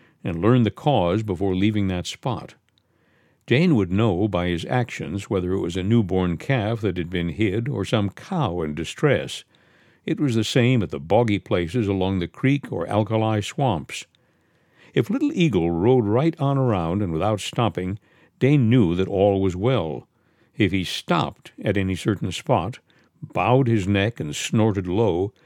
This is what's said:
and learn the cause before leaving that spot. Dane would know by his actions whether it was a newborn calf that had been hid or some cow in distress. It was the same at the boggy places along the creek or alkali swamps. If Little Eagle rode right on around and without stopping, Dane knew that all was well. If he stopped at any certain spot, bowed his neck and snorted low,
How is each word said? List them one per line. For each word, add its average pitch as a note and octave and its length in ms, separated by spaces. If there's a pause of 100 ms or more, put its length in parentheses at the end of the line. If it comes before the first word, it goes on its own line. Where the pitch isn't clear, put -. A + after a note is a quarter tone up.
(240)
and E2 160
learn A#2+ 220
the G#2 80
cause G#2+ 520
before F#2+ 320
leaving G2+ 340
that F2+ 180
spot. - 480 (880)
Dane D3+ 300
would F#2 180
know G#2 360
by F2+ 180
his E2+ 200
actions G2+ 600
whether F#2 240
it G2 80
was F2+ 160
a F#2 60
newborn F#2 560
calf A2+ 420
that F#2+ 160
had E2+ 140
been F2 200
hid A2 380
or G#2 160
some G2+ 240
cow F#2+ 540
in D2+ 120
distress. E2 680 (640)
It C3+ 140
was C3 140
the A2 100
same B2 380
at - 80
the C#2+ 100
boggy G2+ 400
places G2 480
along F#2+ 320
the E2+ 80
creek C3+ 440
or F2 140
alkali G#2+ 540
swamps. G2+ 680 (880)
If C3 160
Little C#4 220
Eagle G2 380
rode A2 340
right B2+ 340
on C#3 180
around G#2 460
and E2+ 100
without G2 280
stopping, G2 580 (400)
Dane B2+ 320
knew G2+ 240
that F#2 140
all G2 320
was F#2 160
well. F#2 500 (500)
If G2 140
he F#2 140
stopped - 680 (120)
at G2+ 120
any F#2 200
certain G2 340
spot, G#2 480 (440)
bowed A#2 440
his G#2+ 220
neck G2+ 320
and D2 160
snorted G#2+ 500
low, F#2+ 460 (120)